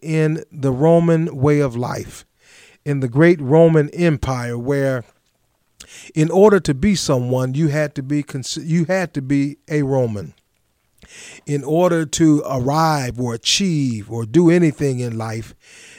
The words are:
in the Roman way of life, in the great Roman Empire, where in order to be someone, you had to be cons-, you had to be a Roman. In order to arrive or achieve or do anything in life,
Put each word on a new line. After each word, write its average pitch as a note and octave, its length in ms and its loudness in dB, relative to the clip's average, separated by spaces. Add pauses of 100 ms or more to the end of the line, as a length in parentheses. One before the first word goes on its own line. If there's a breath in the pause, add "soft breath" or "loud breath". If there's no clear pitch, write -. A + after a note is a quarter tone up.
in D#3 480 -2
the C#3 220 -2
Roman E3 640 2
way D3 240 2
of C3 160 -2
life, A#2+ 500 -8 (600 soft breath)
in C#3+ 160 -4
the C3 80 -2
great D#3 320 4
Roman D#3 480 4
Empire, B2+ 680 -2
where C3 460 -2 (1120 loud breath)
in D#3+ 160 2
order G3 300 6
to D3+ 120 -2
be F3 220 0
someone, B2+ 600 -2
you D#3 120 0
had D3 280 -2
to C#3 80 -8
be C#3+ 200 -4
cons-, - 400 -10
you E3 220 0
had F#3 300 -4
to C#3+ 60 -4
be C#3 360 -2 (100)
a D3+ 160 -2
Roman. A#2+ 500 -2 (1120 loud breath)
In C#3+ 160 -4
order E3 420 0
to D3+ 400 2
arrive C3+ 760 -2
or A#2+ 140 -4
achieve C3 800 -4
or A2+ 140 -6
do D#3+ 260 4
anything D3 480 2
in A#2 180 -6
life, A2 380 -10 (440 soft breath)